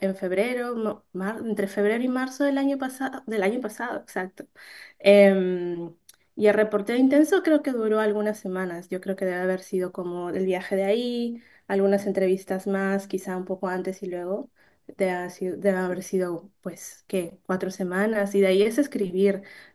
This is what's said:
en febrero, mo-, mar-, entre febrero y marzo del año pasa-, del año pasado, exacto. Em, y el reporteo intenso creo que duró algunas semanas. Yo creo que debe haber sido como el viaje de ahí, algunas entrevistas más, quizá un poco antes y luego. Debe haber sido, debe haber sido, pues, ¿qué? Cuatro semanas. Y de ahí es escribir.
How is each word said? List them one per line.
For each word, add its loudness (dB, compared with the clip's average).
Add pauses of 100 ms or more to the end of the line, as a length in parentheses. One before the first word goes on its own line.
en -2
febrero, -2
mo-, -6
mar-, -6
entre -2
febrero 0
y 0
marzo -2
del 2
año 0
pasa-, -8
del -2
año 0
pasado, -8
exacto. -8 (520)
Em, 6 (400)
y 2
el 6
reporteo 0
intenso 4
creo 2
que -4
duró 0
algunas 0
semanas. -6
Yo -6
creo -4
que -4
debe -2
haber 0
sido -4
como -6
el -2
viaje -2
de 2
ahí, -2 (240)
algunas 2
entrevistas -2
más, -2
quizá -6
un -6
poco -6
antes -6
y -8
luego. -6 (460)
Debe 0
haber -6
sido, -6
debe 0
haber -4
sido, -4 (120)
pues, -14
¿qué? -4
Cuatro -2
semanas. 0
Y 6
de 6
ahí 6
es 0
escribir. 0 (320)